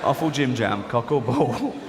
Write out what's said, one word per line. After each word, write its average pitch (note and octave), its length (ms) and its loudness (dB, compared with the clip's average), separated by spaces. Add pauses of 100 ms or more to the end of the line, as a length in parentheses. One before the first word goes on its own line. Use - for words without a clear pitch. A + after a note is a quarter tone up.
Offal D#3+ 280 2
gym C3+ 240 2
jam, G#2 300 0
cock A#2 260 -2
or D3 100 2
ball. B2 520 0 (140)